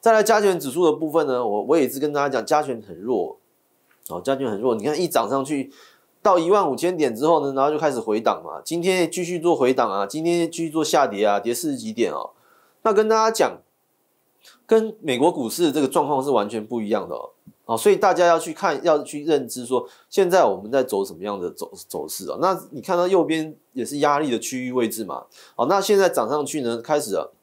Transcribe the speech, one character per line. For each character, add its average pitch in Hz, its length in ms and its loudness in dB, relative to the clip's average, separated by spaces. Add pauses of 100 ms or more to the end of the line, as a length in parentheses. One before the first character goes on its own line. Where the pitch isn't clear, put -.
再 226 100 4
来 220 100 6
加 214 200 4
权 190 180 2
指 143 120 -6
数 175 140 2
的 156 60 6
部 151 180 -2
分 156 160 2
呢， 123 200 0
我， 104 180 -2
我 143 140 4
也 143 80 4
一 - 20 -2
直 131 140 -6
跟 147 100 -2
大 143 100 0
家 143 60 2
讲， 123 180 -2
加 151 160 2
权 123 240 -6
很 87 140 -18
弱。 104 380 -4 (720)
哦， 87 160 -8
加 135 120 0
权 131 140 -4
很 101 100 -6
弱， 120 140 0
你 107 100 -4
看 147 160 -2
一 180 80 0
涨 117 220 0
上 135 160 -2
去 139 260 -6 (480)
到 185 200 4
一 165 100 -2
万 196 180 4
五 135 80 -2
千 175 220 -2
点 135 180 0
之 131 120 0
后 160 180 4
呢， 139 100 -4
然 135 80 2
后 147 60 4
就 151 80 -2
开 147 140 0
始 123 80 -4
回 110 200 0
档 104 240 0
嘛。 78 220 -10
今 170 160 -4
天 180 300 2
继 180 120 -6
续 170 160 -6
做 165 160 2
回 131 160 2
档 127 200 2
啊， 98 160 -2
今 156 180 -6
天 170 240 0
继 170 80 -12
续 165 140 -4
做 156 120 0
下 151 220 4
跌 107 180 -2
啊， 101 160 2
跌 113 140 -4
四 147 180 -4
十 135 60 -6
几 110 160 -10
点 107 180 0
哦。 - 200 -10 (500)
那 220 100 2
跟 214 160 4
大 220 80 2
家 220 140 4
讲， 170 300 0 (1040)
跟 220 340 2
美 131 200 -2
国 160 120 4
股 135 160 -4
市 165 240 0
这 139 80 0
个 139 80 2
状 143 200 2
况 139 160 0
是 143 80 -2
完 104 180 2
全 107 160 -6
不 117 160 -6
一 104 80 -6
样 101 180 -2
的 85 60 -10
哦。 - 160 -12 (360)
哦， 113 120 -2
所 208 140 4
以 196 40 6
大 190 160 2
家 175 140 4
要 165 140 4
去 156 120 -8
看， 156 320 -2
要 160 200 4
去 147 200 -12
认 143 240 0
知 127 160 -10
说， 120 240 -2 (220)
现 190 180 2
在 175 160 6
我 101 140 2
们 104 140 -10
在 135 100 2
走 98 240 -2
什 92 80 -14
么 82 100 -14
样 101 160 -6
的 87 120 -6
走， - 200 -14 (160)
走 78 200 -8
势 85 240 -12
啊？ 71 100 -8
那 180 180 0 (120)
你 139 100 -14
看 185 160 -2
到 175 100 0
右 185 160 4
边 156 320 -4 (180)
也 123 120 -6
是 143 140 -8
压 143 180 2
力 147 140 -2
的 110 80 0
区 127 260 -8
域 127 60 -6
位 123 180 0
置 110 160 -8
嘛。 73 200 -12 (300)
好， 120 120 -2
那 196 120 2
现 196 200 2
在 185 100 4
涨 117 180 -2
上 147 160 -2
去 143 180 -6
呢， 117 200 -4
开 151 180 0
始 110 160 -4
啊 78 120 -4 (160)